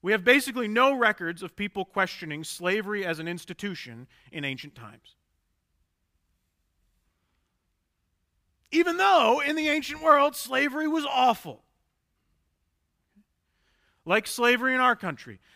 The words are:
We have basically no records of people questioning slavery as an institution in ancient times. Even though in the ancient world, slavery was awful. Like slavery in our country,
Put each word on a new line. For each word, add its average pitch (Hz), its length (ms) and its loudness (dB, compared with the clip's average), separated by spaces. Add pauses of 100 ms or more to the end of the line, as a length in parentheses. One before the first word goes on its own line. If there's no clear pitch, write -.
We 190 120 -2
have 202 120 0
basically 247 440 2
no 254 260 4
records 196 480 -2
of 180 120 -14
people 202 300 -6
questioning 165 580 -4
slavery 196 640 -4
as 165 140 -6
an 160 100 -8
institution 165 800 -10 (240)
in 147 120 -10
ancient 135 300 -10
times. 107 420 -20 (3500)
Even 339 260 2
though 311 500 4
in 302 80 -2
the 311 140 -2
ancient 294 340 -4
world, 294 320 6
slavery 277 540 -2
was 302 160 -2
awful. 254 580 0 (2500)
Like 208 220 0
slavery 247 480 2
in 254 60 0
our 247 160 4
country, 131 420 -10 (180)